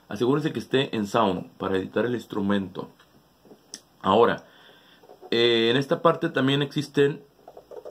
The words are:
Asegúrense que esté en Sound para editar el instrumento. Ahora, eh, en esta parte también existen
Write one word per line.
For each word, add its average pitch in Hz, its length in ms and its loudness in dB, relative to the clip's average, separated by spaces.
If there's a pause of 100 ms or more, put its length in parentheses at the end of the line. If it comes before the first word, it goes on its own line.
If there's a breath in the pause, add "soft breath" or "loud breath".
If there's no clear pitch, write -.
Asegúrense 143 460 0
que 117 60 -6
esté 131 360 -2
en 104 100 -2
Sound 98 520 0
para 95 180 -2
editar 104 300 -2
el 123 80 -2
instrumento. 101 760 -4 (1120)
Ahora, 104 460 2 (840 loud breath)
eh, 117 400 4
en 120 60 2
esta 147 240 -2
parte 165 300 2
también 139 320 0
existen 202 600 0 (680)